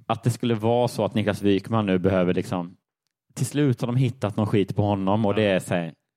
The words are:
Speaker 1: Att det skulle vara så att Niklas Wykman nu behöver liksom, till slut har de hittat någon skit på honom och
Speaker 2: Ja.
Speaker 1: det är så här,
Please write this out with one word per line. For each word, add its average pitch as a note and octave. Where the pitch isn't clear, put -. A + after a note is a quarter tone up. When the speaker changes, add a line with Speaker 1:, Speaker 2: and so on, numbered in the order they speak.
Speaker 1:
Att A2+
det B2
skulle A#2
vara A#2
så A2
att F#2+
Niklas G#2
Wykman G2+
nu F#2
behöver F2+
liksom, F#2
till B2+
slut C#3
har B2+
de A#2+
hittat A#2
någon G#2+
skit G2+
på G#2
honom G2+
och G2+
Speaker 2:
Ja. G2+
Speaker 1:
det A2
är F#2+
så -
här, E2+